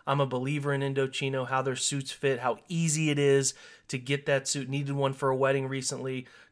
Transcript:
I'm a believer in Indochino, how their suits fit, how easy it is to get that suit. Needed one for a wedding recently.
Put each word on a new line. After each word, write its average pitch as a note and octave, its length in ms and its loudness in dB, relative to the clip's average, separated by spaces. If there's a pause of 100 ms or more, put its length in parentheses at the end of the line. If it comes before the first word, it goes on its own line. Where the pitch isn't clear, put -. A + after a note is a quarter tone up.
I'm C#3+ 140 2
a C#3 60 4
believer C#3 460 -2
in C#3 100 0
Indochino, C3+ 680 -2
how C3 140 0
their C3 140 -2
suits C3+ 360 -4
fit, C3+ 280 0
how B2 180 0 (100)
easy D#3+ 420 2
it D3 80 2
is C#3 360 4 (340)
to C3+ 100 -4
get C#3 280 -4
that C3+ 200 0
suit. C3+ 220 -4
Needed C#3 260 -4
one C3+ 200 0
for C3+ 160 0
a C3 60 2
wedding C3+ 320 2
recently. C3 580 -6 (260)